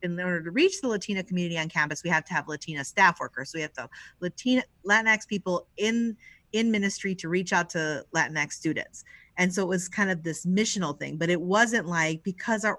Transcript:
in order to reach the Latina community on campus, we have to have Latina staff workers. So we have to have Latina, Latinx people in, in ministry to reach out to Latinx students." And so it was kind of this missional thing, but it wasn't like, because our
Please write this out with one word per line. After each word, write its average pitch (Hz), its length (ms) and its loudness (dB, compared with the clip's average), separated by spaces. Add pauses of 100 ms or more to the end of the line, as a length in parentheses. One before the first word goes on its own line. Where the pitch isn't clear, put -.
in 175 160 -4
order 180 240 -2
to 170 80 -8
reach 349 300 2
the 262 60 -2
Latina 202 360 -2
community 175 340 -2
on 160 120 -2
campus, 151 340 -2
we 170 80 -2
have 160 140 2
to - 80 -8
have 151 140 -2
Latina 156 380 -8
staff 185 340 6
workers. 131 320 -8
So 165 60 -8
we 156 60 -4
have 151 100 -8
to 127 80 -10
have 120 80 -10 (300)
Latina, 254 440 0 (220)
Latinx 214 420 4
people 180 480 -2
in, 226 400 0 (360)
in 226 200 2
ministry 196 440 0
to 165 140 -6
reach 180 220 0
out 175 200 2
to 156 340 -2 (100)
Latinx 151 380 0
students." - 500 -4 (340)
And 180 160 2
so 196 100 0
it 175 60 0
was 180 180 -2
kind 196 220 0
of 170 140 -2
this 165 220 -6
missional 185 540 0
thing, 147 180 -8
but 170 120 0
it 175 100 4
wasn't 208 480 2
like, 160 360 0
because 208 420 -2
our 208 120 0